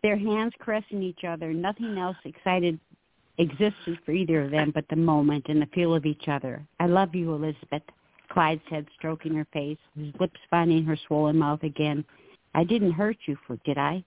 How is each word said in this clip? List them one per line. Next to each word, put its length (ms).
Their 120
hands 460
caressing 400
each 260
other, 240
nothing 460
else 260
excited 560
existed 680
for 60
either 320
of 80
them 220
but 160
the 60
moment 540
and 120
the 120
feel 220
of 100
each 220
other. 360
"I 60
love 300
you, 180
Elizabeth," 480
Clyde 400
said, 160
stroking 380
her 180
face, 280
his 220
lips 200
finding 340
her 100
swollen 320
mouth 240
again. 420
"I 100
didn't 280
hurt 340
you, 120
for 180
did 140
I?" 280